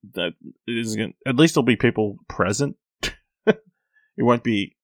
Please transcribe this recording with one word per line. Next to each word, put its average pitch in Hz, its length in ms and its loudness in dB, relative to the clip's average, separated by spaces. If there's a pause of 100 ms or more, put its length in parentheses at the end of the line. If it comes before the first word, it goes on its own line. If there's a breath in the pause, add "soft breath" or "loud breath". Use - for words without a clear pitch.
(140)
That 87 200 -6 (340)
is 117 280 -4
gonna, 107 180 -6 (120)
at 127 120 -2
least 160 180 4
there'll 135 100 2
be 123 120 4
people 110 400 0 (120)
present. 107 460 -2 (260)
<laughs> - 460 -8
It - 760 -6
won't 120 200 2
be 104 400 -2